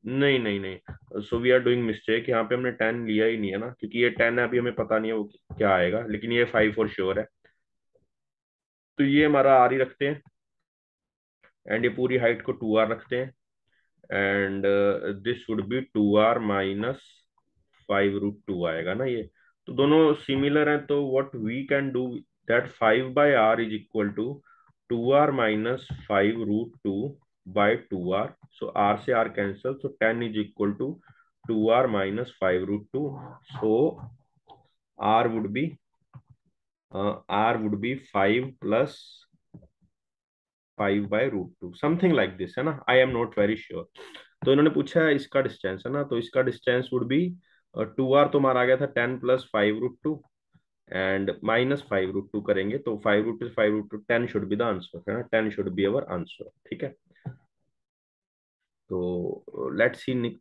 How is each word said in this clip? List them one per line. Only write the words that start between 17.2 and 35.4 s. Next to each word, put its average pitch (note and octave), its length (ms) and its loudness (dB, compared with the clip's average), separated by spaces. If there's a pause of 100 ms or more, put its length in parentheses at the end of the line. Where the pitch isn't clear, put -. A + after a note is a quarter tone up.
five G2+ 340 0
root G2+ 140 -4 (120)
two F2 180 -4
आएगा E2 280 -4
ना B2 100 -4
ये, A#2+ 180 -4 (440)
तो B2 60 -12
दोनों D3 400 4 (140)
सिमिलर C#3+ 420 0
हैं, D3 180 0
तो C#3+ 140 0 (140)
what C3+ 200 -2 (120)
we C3+ 240 -6
can C#3 220 0
do B2 280 -4 (300)
that A#2+ 180 2 (100)
five B2+ 360 2
by D3 200 4
R A2+ 260 4
is A2 120 -4
equal G#2 440 -4
to C3 260 -6 (480)
two A#2+ 220 0
R D3 200 6
minus A#2 540 -2 (220)
five G#2 280 2
root A2+ 360 -4 (120)
two A2+ 320 -4 (300)
by G2+ 300 2 (140)
two F#2 220 -4
R, G#2+ 240 -4 (220)
so A2+ 160 -8
R G#2 300 2
से C3 80 -2
R A2+ 240 2
cancel, G2+ 440 -4
so - 200 -8
ten A2+ 220 0
is A2 140 -6
equal G#2 440 -4
to C#3 200 -6 (480)
two A2 220 2
R B2+ 180 4
minus G#2 520 -2
five F#2 280 2
root G#2 240 -4
two, C#3 260 -6 (420)
so A2+ 400 2 (1000)
R A2+ 300 2
would G#2+ 240 -4